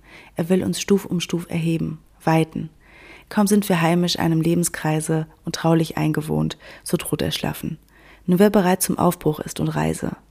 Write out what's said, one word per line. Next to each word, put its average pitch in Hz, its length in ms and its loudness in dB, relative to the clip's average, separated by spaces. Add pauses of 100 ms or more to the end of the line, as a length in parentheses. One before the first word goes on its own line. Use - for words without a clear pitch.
(360)
Er 175 140 -2
will 185 140 2
uns 185 180 -2
Stuf 196 240 2
um 175 160 -4
Stuf 175 280 -6
erheben, 165 500 -2 (240)
weiten. 160 460 0 (600)
Kaum 208 180 2
sind 208 220 4
wir 175 120 2
heimisch 175 380 2
einem 165 220 2
Lebenskreise 160 880 0 (180)
und 165 100 -6
traulich 165 420 0
eingewohnt, 156 600 -2 (260)
so - 140 -2
droht - 240 -4
Erschlaffen. - 560 -4 (480)
Nur 180 140 4
wer 208 100 6
bereit 185 320 2
zum - 160 -2
Aufbruch 160 420 0
ist - 200 -10
und 156 100 -2
Reise, 156 480 -4 (140)